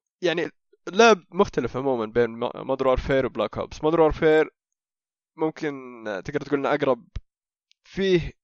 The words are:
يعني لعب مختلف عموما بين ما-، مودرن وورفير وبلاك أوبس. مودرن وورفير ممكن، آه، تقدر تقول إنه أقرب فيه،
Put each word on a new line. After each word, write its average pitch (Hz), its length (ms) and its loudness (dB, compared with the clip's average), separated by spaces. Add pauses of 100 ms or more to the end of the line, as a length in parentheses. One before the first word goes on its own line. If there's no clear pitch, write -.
(220)
يعني 170 300 -2 (360)
لعب 196 440 4
مختلف 160 460 -2
عموما 127 280 -2
بين 113 240 2
ما-، 117 260 -6
مودرن 131 320 -4
وورفير 131 380 2
وبلاك 113 320 -4
أوبس. - 260 -8
مودرن 160 180 2
وورفير 156 480 4 (880)
ممكن، 139 720 -6
آه، 101 120 -6
تقدر 139 220 -6
تقول 143 180 -2
إنه 135 140 0
أقرب 139 340 0 (760)
فيه، 180 480 0 (120)